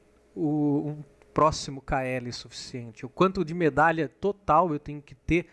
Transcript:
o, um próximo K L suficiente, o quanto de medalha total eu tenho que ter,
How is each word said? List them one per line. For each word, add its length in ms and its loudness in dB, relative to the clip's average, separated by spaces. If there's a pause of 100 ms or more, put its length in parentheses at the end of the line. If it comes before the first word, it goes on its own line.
(320)
o, 540 0
um 160 -10 (300)
próximo 480 0
K 200 -4
L 300 -6
suficiente, 760 -14
o 40 -10
quanto 340 0
de 100 -8
medalha 540 2
total 640 0
eu 80 -4
tenho 220 -14
que 140 -20
ter, 380 0